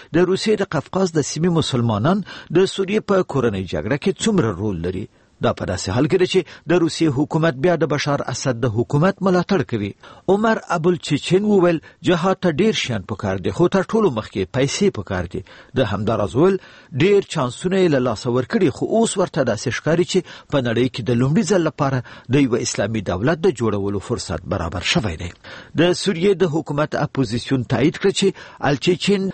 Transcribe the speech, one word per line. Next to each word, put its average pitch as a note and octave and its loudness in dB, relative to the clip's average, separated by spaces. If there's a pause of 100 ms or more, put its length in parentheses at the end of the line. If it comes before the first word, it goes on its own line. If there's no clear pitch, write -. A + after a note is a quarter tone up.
(140)
د D#3 2 (140)
روسیې G#3+ 2
د - 0 (100)
قفقاز F3+ -2
د D#3 0
سیمې F3 0 (100)
مسلمانان A#2+ 0 (280)
د - 6 (180)
سوریې G3 -2 (100)
په F#3+ 2
کورنۍ A#2 0 (100)
جګړه F#2+ -2
کې G3 2 (120)
څومره F3 2 (120)
رول F#2 -4
لري. F#2+ -6 (360)
دا A2+ 2
په - -6
داسې F#2 -4
حال D3 2
کې F3+ 2
ده F#3 2
چې F#3+ 4 (300)
د F3 4
روسیې D#3 0
حکومت D3+ 0
بیا - 4
د D#3+ 2
بشار C#3+ -2 (100)
اسد B2 -2
د B2 0
حکومت D3 2
ملاتړ F3+ 2 (100)
کوي. G#2 -4 (380)
عمر G#3+ 2 (200)
ابوالچیچن F3 0
وویل، F3 4 (300)
"جهاد F3+ 0
ته F3+ 4 (120)
ډیر A3 4
شیان G#2 -4
پکار G2 -2
دي، G#2 0
خو F3 6
تر F#3 2
ټولو G#3 2
مخکې G2+ -6
پیسې C#3 0 (100)
پکار F2+ -6
دي." F2+ -6 (360)
د G#2+ 2
همداراز G#2 -2
وویل، F#3 4 (460)
"ډیر G3+ 4 (120)
چانسونه D#3+ -2
یې F3+ 4
له C3+ 4
لاسه A#2 -2
ورکړي، D3+ 2
خو - -4
اوس A3 0
ورته E3 0
داسې G#2 -4
ښکاري E3+ 2
چې F#3 2 (320)
په D3 0 (100)
نړۍ A#2+ 2
کې - -8
د B2+ 0 (100)
لومړي D#3 2
ځل F#3 4
لپاره C3+ -2 (300)
د - 4 (100)
یوه A#2 0
اسلامي A2 -2 (100)
دولت A#2+ 0
د E3+ 2
جوړولو G2+ -2 (100)
فرصت F#2+ -4 (140)
برابر E2+ -4
شوی G2+ 0
دی." F2 -10 (480)
د E3+ 4
سوریې F#3+ 0
د F3 2
حکومت D3 -2
اپوزیسیون B2 -2
تایید B2 0
کړ G3 0
چې G3 2 (440)
الچیچن F#3+ 0